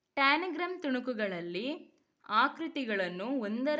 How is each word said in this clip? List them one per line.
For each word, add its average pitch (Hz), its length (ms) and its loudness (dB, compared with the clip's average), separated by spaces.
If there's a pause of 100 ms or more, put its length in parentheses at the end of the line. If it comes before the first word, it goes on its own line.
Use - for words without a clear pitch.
(180)
ಟ್ಯಾನಗ್ರಾಮ್ 339 640 2
ತುಣುಕುಗಳಲ್ಲಿ 214 840 -2 (600)
ಆಕೃತಿಗಳನ್ನು 220 1000 0 (120)
ಒಂದರ 247 400 0